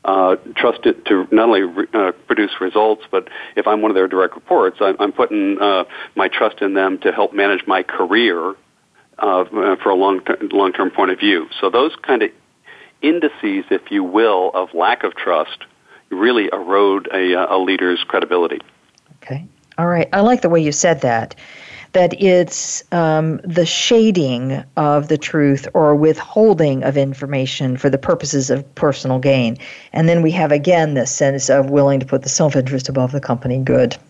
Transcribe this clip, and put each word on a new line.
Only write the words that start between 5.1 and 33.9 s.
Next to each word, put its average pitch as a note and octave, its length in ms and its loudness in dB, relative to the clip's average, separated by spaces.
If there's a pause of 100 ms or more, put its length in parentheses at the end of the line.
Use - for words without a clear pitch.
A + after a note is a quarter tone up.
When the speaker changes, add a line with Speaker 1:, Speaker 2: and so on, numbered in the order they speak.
Speaker 1:
putting, G2 500 -2
uh, G2 220 2 (320)
my G2 100 0
trust G#2+ 340 -2
in G2 140 -2
them F#2+ 240 0
to F#2 140 0
help G#2 200 -2
manage G2+ 360 -2
my F#2 160 0
career, F#2+ 720 -2 (600)
uh, F#2 260 0
for G2+ 460 0
a G2 40 2
long F#2+ 260 2
ter-, - 180 -4 (120)
long-term F#2 400 0
point F#2 220 0
of F#2 80 -6
view. G2 280 0 (120)
So F#2+ 100 0
those B2 320 0
kind A#2+ 220 0
of G2 60 -4 (680)
indices, C#3 680 -2
if - 220 -2
you G2+ 100 0
will, F#2 520 2
of F#2 200 -4
lack G2 300 0
of F#2+ 100 -6
trust E2 440 -4 (520)
really G#2+ 420 0
erode G2 640 0
a, F#2 220 0
uh, F#2 200 0
a - 20 2
leader's F#2 440 0
credibility. F2 580 -2 (600)
Speaker 2:
Okay. D3 240 -12 (320)
All E3+ 80 0
right. F3 260 0
I G3 80 2
like B3 220 4
the F3+ 60 2
way E3+ 120 4
you D3+ 120 0
said E3 300 0
that, A#2 320 -2 (580)
that F3 280 2
it's, F3+ 640 2 (100)
um, D#3+ 520 0
the E3+ 220 0
shading C#3+ 1000 0 (120)
of D3 320 2
the D#3 100 2
truth C#3+ 560 0
or D3+ 200 4
withholding D#3 880 2
of C3+ 120 0
information C3+ 800 -2
for C#3 140 0
the C3+ 80 0
purposes C#3+ 520 -2
of C3+ 240 -4
personal C#3 440 -2
gain. B2+ 400 0 (340)
And D#3+ 160 2
then E3+ 140 2
we D#3+ 100 2
have, D#3+ 200 0
again, D3+ 420 2
this B2+ 160 -2
sense C#3 400 -2
of C3+ 200 2
willing C#3 300 4
to C3 60 -8
put C3 160 -2
the - 60 -8
self-interest C3+ 600 -2
above C3 240 -2
the C#3+ 80 -4
company B2+ 380 -4
good. B2+ 380 0 (140)